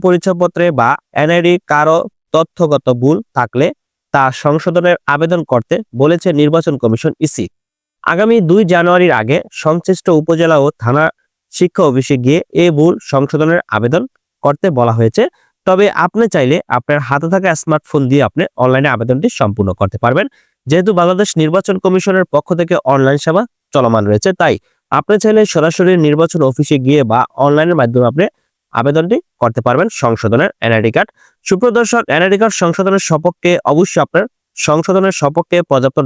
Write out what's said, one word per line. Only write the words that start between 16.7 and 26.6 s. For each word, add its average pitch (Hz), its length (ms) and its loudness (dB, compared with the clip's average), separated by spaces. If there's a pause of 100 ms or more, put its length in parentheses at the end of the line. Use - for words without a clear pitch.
আপনার 147 300 -2
হাতে 143 260 -2
থাকা 190 160 0 (120)
স্মার্টফোন 151 480 -2
দিয়ে 139 180 2
আপনি 156 160 -4 (200)
অনলাইনে 131 320 0
আবেদনটি 127 320 -2 (120)
সম্পূর্ণ 104 300 -2 (100)
করতে 101 240 -4
পারবেন। 131 220 0 (420)
যেহেতু 180 320 2
বাংলাদেশ 185 300 0 (120)
নির্বাচন 185 420 0
কমিশনের 185 500 0
পক্ষ - 140 0 (120)
থেকে 170 160 -2 (180)
অনলাইন 139 320 2
সেবা 165 160 0 (320)
চলমান 113 360 2
রয়েছে, 107 200 2 (120)
তাই 147 120 2 (380)
আপনি 214 320 0
চাইলে 214 180 4 (120)
সরাসরি 170 400 2 (120)
নির্বাচন 156 440 0
অফিসে 147 360 0